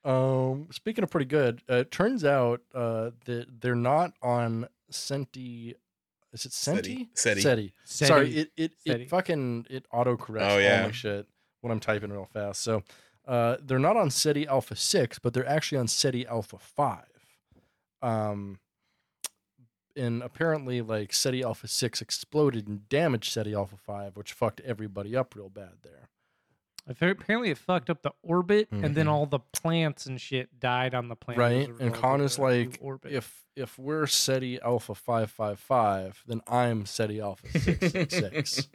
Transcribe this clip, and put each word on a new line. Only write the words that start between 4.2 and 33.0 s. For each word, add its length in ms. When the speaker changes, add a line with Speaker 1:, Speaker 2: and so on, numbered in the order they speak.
Speaker 1:
on 440
Senti. 840
Is 100
it 80
Senti? 640
Speaker 2:
Seti. 0
Seti. 280
Speaker 1:
Seti. 320
Speaker 3:
Seti. 240
Speaker 1:
Sorry, 280
it, 220
it, 140
Speaker 3:
Seti. 180
Speaker 1:
it 80
fucking, 580
it 240
autocorrects 480
Speaker 2:
Oh, 140
Speaker 1:
all 40
Speaker 2:
yeah. 280
Speaker 1:
my 40
shit 360
when 100
I'm 80
typing 320
real 220
fast. 300
So, 180
uh, 340
they're 160
not 180
on 140
Seti 380
Alpha 280
six, 440
but 160
they're 120
actually 300
on 100
Seti 380
Alpha 320
five. 480
Um, 560
and 280
apparently, 580
like, 320
Seti 300
Alpha 240
six 340
exploded 680
and 220
damaged 420
Seti 220
Alpha 240
five, 400
which 160
fucked 280
everybody 540
up 200
real 140
bad 240
there. 260
Speaker 3:
Appa-, 220
apparently 400
it 60
fucked 320
up 120
the 100
orbit, 480
and 120
then 100
Speaker 1:
Mm-hmm. 40
Speaker 3:
all 180
the 120
plants 680
and 120
shit 400
died 360
on 120
the 80
planet 260
as 80
Speaker 1:
Right, 0
Speaker 3:
a 40
Speaker 1:
and 80
Speaker 3:
result 220
Speaker 1:
Khan 200
Speaker 3:
of 40
Speaker 1:
is 120
Speaker 3:
the 40
new 60
Speaker 1:
like, 340
Speaker 3:
orbit. 320